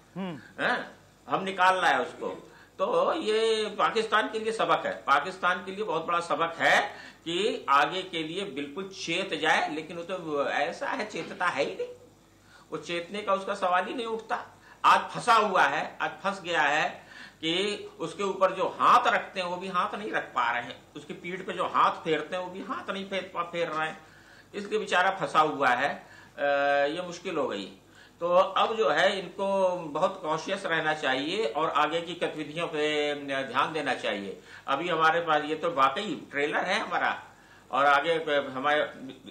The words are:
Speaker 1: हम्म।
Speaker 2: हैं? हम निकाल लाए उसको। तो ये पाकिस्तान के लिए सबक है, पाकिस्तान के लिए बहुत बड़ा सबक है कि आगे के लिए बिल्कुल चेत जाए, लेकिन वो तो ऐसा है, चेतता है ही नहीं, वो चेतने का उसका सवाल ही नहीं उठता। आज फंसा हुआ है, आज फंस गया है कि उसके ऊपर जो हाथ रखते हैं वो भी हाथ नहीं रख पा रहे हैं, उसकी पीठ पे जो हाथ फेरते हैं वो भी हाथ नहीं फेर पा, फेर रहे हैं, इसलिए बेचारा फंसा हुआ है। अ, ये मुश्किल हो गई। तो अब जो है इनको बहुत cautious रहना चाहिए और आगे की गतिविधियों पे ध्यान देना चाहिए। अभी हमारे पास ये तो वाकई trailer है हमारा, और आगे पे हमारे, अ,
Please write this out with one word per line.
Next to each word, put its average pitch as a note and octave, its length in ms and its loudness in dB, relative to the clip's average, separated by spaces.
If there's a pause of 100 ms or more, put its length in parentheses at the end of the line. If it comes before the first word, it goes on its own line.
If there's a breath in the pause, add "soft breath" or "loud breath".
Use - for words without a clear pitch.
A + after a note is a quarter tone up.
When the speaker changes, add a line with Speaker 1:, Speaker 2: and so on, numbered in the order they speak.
(160)
Speaker 1:
हम्म। E3 480 -8
Speaker 2:
हैं? G#3+ 280 -2 (380)
हम E3+ 140 -2
निकाल F#3 380 4
लाए D3 180 4
उसको। A2+ 500 -6 (300 loud breath)
तो F#3+ 340 2
ये A3 560 0
पाकिस्तान G#3+ 600 2
के A3 100 -4
लिए G#3+ 120 -2
सबक D#3+ 340 2
है, F#2+ 80 0
पाकिस्तान F3+ 720 0
के F#3+ 60 -10
लिए G3+ 140 -6
बहुत D#3+ 200 -2
बड़ा E3+ 140 2
सबक E3 380 0
है E3+ 240 4 (440 loud breath)
कि F#3 440 -2
आगे D3+ 320 4
के E3+ 220 -6
लिए F3 220 -6
बिल्कुल C#3+ 420 -8
चेत F3 540 -4
जाए, E3+ 340 2
लेकिन D#3+ 220 -8
वो E3+ 60 -8
तो D#3 460 -4
ऐसा D3 380 -2
है, B3+ 180 -4
चेतता - 400 -8
है D3 180 0
ही - 120 -4
नहीं, - 120 -6 (840 loud breath)
वो D#3+ 60 -8
चेतने F3 440 -6
का G3 120 0
उसका F#3+ 220 -2
सवाल F#3 300 2
ही A#3 80 -6
नहीं A#3 120 -6
उठता। A3 400 -6 (400 loud breath)
आज B3+ 160 8
फंसा - 320 2
हुआ G3 300 6
है, D3+ 380 0
आज D#3+ 100 -2
फंस G3 300 -6
गया E3 200 0
है D3+ 280 4 (520 loud breath)
कि F#3 340 0 (240)
उसके - 240 -4
ऊपर F#3 280 2
जो E3+ 160 0
हाथ G3+ 400 6
रखते G3 320 0
हैं F3+ 80 -2
वो F3+ 100 -4
भी F#3+ 100 -8
हाथ F#3 280 -2
नहीं G#3 160 -8
रख C#3+ 120 -2
पा A#2+ 280 0
रहे A#2+ 100 -2
हैं, B2+ 200 -12 (140)
उसकी D#3 180 -12
पीठ F3+ 320 -10
पे G3+ 80 -8
जो F3 120 -2
हाथ D#3 260 2
फेरते D#3+ 440 -2
हैं F3+ 80 -4
वो F3+ 80 -10
भी F#3+ 100 -10
हाथ C4+ 300 -8
नहीं G3 180 -6
फेर F#3 240 -6
पा, E3+ 100 -4
फेर E3+ 240 -4
रहे D#3 200 -2
हैं, - 120 -8 (540 loud breath)
इसलिए G#3 260 -4
बेचारा F#3+ 320 2
फंसा E3+ 280 2
हुआ C#3 300 4
है। C#3 340 0 (340 loud breath)
अ, C#3+ 60 -2 (520)
ये F3+ 60 -4
मुश्किल F3 360 -6
हो C3 100 0
गई। G2 320 -8 (400 loud breath)
तो E3+ 160 -2
अब G3+ 400 4
जो G#3+ 140 2
है F#3 300 4
इनको F#3 580 0
बहुत E3 440 -2
cautious D#3+ 440 -2
रहना D#3 280 0
चाहिए D3+ 520 0
और D#3 240 0
आगे D3+ 320 2
की E3+ 120 -8
गतिविधियों D#3 540 -4
पे D3+ 480 0 (280)
ध्यान C3+ 300 0
देना C#3 200 -2
चाहिए। G2+ 480 -4 (260 loud breath)
अभी E3 220 -2
हमारे D#3+ 320 4
पास D#3 220 0
ये D3+ 120 -2
तो D#3+ 160 -2
वाकई C3+ 600 0
trailer D3 260 0
है G3+ 220 0
हमारा, C#3 440 -2 (480 loud breath)
और C#3 140 4
आगे D3 340 4
पे D3+ 160 0
हमारे, C3+ 460 2
अ, - 100 -2 (400)